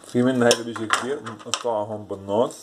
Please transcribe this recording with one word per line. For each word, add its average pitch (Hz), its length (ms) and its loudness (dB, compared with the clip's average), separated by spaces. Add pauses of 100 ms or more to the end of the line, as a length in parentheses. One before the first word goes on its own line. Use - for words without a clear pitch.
في 123 160 2
منها 123 240 4
هيدا 117 160 6
بيجي 113 240 -8
كبير، 127 320 -4
بنقطعها 113 640 -4
هون 107 180 -8
بالنص. 101 600 -2